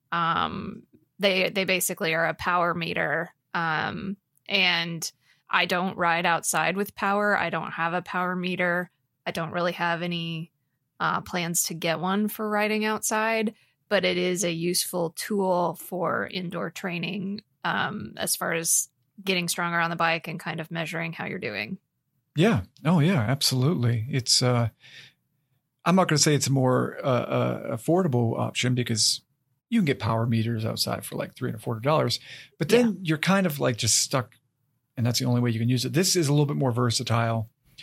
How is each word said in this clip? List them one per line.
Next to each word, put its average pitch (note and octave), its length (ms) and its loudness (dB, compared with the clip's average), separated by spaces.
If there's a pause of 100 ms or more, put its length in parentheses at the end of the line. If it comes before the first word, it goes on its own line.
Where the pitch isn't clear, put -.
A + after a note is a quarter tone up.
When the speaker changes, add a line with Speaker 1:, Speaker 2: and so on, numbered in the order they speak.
(120)
Speaker 1:
um, E3 720 -2 (340)
they, F#3 320 2
they F#3+ 140 -2
basically F3 500 -2
are E3 120 2
a D#3+ 80 -2
power F3 380 0
meter. E3 640 -4 (180)
Um, D#3+ 640 -4 (320)
and E3+ 640 0 (400)
I F3+ 160 2
don't F#3 320 0
ride E3+ 260 2
outside E3 520 0
with G3+ 180 -4
power. G3+ 420 0
I E3+ 140 0
don't E3 220 -6
have E3 220 -2
a F3+ 60 0
power F3+ 360 -4
meter. F3+ 540 -2 (360)
I E3+ 60 -4
don't E3 180 -6
really F3 220 -2
have E3+ 300 -2
any, E3 500 -6 (480)
uh, E3+ 220 0
plans E3+ 420 -2
to F3 100 -6
get D#3+ 240 -2
one G3 300 0
for G#3+ 200 -6
riding G#3+ 360 0
outside, A3 680 0 (340)
but F#3+ 160 2
it F3+ 120 2
is F3+ 280 0
a F3 80 0
useful E3+ 640 -2
tool F3+ 640 0
for D#3 480 -2
indoor F3 420 -6
training, F#3 680 -6 (240)
um, E3+ 520 -4
as - 200 -2
far F3+ 160 -4
as E3 360 0 (340)
getting F3+ 260 0
stronger E3+ 320 -2
on E3+ 100 0
the E3+ 60 -4
bike E3 320 0
and D#3+ 100 -10
kind E3 220 -8
of D#3 100 -10
measuring E3 420 -6
how - 140 -8
you're - 140 -8
doing. G#2+ 360 -6 (600)
Speaker 2:
Yeah. F3 240 4 (240)
Oh, F#2 160 4
yeah, E3 200 4
absolutely. A#2+ 880 2
It's, C3 320 2
uh, A#2+ 260 4 (1160)
I'm F3 120 4
not F3 120 4
gonna D#3 100 4
say D3+ 160 6
it's C#3+ 120 2
a C3+ 60 2
more, B2+ 500 2
uh, - 60 -2
uh, A#2+ 680 0
affordable B2 640 2
option A#2+ 360 0
because A#2 460 0 (480)
you A#3 120 4
can F#3+ 60 4
get C3+ 120 2
power A2+ 280 0
meters A2+ 380 0
outside A#2 400 -2
for, - 120 -10
like, - 180 -8
three B2 160 -6
hundred A#2 120 -10
forty A#2 200 -6
dollars, C3+ 380 2 (380)
but D#3 100 -2
then A#3+ 240 6
Speaker 1:
Yeah. - 100 -2
Speaker 2:
you're D#3 160 0
kind F#3+ 280 2
of, D3 120 -2
like, C3 200 2
just - 200 2
stuck, - 380 -2 (600)
and A2+ 80 0
that's A#2+ 140 0
the C3 60 -2
only B2 160 2
way B2 100 2
you A2 80 -2
can A#2 100 0
use B2 160 2
it. A#2+ 80 -4
This F#3 220 2
is E3 140 2
a C#3+ 40 4
little D3 140 4
bit D3 100 -2
more C#3 160 2
versatile, A#2 760 0 (340)